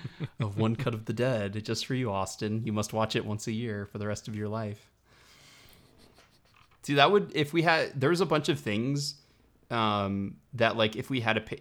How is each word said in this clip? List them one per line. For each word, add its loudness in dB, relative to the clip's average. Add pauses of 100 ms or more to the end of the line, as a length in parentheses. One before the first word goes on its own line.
(420)
of -4
One 2
Cut -4
of -8
the -2
Dead, -2
just -4
for -4
you, -2
Austin. -2
You -2
must -2
watch 0
it -2
once -6
a -2
year -6
for -12
the -6
rest -6
of -8
your -6
life. -8 (1900)
See, 0
that 10
would, 4
if 0
we 4
had, 4
there 4
was 4
a 2
bunch 2
of 2
things, -2 (560)
um, 0 (180)
that, 2
like, 2
if -8
we -2
had 2
a -2
pa-, -10